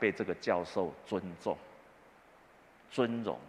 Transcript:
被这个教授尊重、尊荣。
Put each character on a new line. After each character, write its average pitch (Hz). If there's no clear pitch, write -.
被 107
这 98
个 92
教 90
授 87
尊 92
重、 95
尊 117
荣。 90